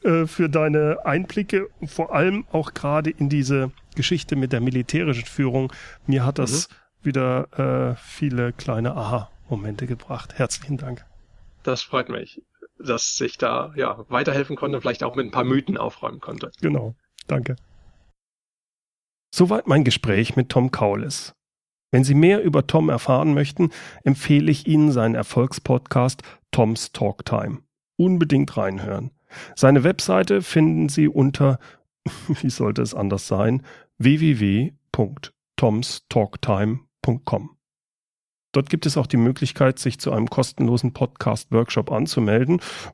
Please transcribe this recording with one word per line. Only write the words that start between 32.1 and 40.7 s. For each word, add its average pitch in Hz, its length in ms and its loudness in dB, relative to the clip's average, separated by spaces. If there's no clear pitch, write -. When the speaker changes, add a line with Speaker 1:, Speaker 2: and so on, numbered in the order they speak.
Speaker 1:
wie 135 220 -2
sollte 113 320 -2
es 113 140 -4
anders 98 320 -4
sein, 113 360 0
w 143 220 4
w 151 200 2
w 104 340 2
punkt - 420 -4
toms 113 520 0
talk - 320 -2
time 107 380 0
punkt 127 240 -2
com. - 320 -6
Dort 139 160 0
gibt - 160 -2
es 147 120 -2
auch 131 100 0
die 135 100 2
Möglichkeit, 127 600 2
sich - 200 -4
zu - 120 -4
einem 113 180 0
kostenlosen 123 640 0